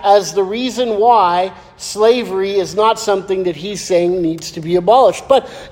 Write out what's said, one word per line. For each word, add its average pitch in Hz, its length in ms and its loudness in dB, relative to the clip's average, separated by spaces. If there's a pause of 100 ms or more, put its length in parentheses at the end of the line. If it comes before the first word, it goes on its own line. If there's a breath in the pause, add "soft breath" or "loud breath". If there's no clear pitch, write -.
as 196 280 4
the 190 120 0
reason 226 560 -4
why 190 520 2 (240 loud breath)
slavery 196 760 0
is 180 240 -2
not 220 240 2
something 196 420 -2
that 175 140 -4
he's 190 260 -10
saying 180 400 0
needs 165 300 -6
to 170 80 -12
be 165 160 -2
abolished. 202 500 2
But - 240 0 (220 loud breath)